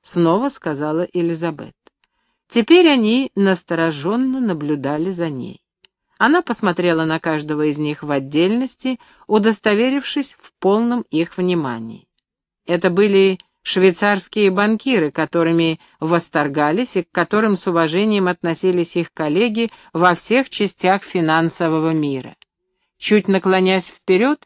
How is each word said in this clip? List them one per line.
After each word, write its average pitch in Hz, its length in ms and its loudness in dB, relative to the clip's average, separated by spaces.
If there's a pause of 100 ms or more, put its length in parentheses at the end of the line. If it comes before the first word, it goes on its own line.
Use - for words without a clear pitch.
снова 175 480 0
сказала 156 640 -4
Элизабет. 165 600 -6 (720)
Теперь 330 400 4
они 254 480 2
настороженно 190 1040 -2
наблюдали 151 720 -4
за 170 180 -4
ней. 123 320 -10 (560)
Она 294 240 4
посмотрела 175 640 0
на 160 160 -2
каждого 151 480 -2
из 147 100 -2
них 151 240 -4
в 147 80 -10
отдельности, 185 920 -2 (280)
удостоверившись 226 1120 0
в - 180 -20
полном 233 440 0 (100)
их 165 260 -4
внимании. 139 680 -4 (580)
Это 175 240 0
были 190 500 2 (220)
швейцарские 196 880 2
банкиры, 208 640 0
которыми 165 680 0 (200)
восторгались 160 960 -2
и 175 80 0
к - 80 -16
которым 208 460 0
с - 100 -6
уважением 180 640 0
относились 175 680 -2
их 170 180 -4
коллеги 214 560 -2 (240)
во 175 220 4
всех 254 340 0
частях 196 540 -2
финансового 160 880 0
мира. 139 440 -4 (640)
Чуть - 300 0
наклонясь 190 600 2
вперёд 226 560 0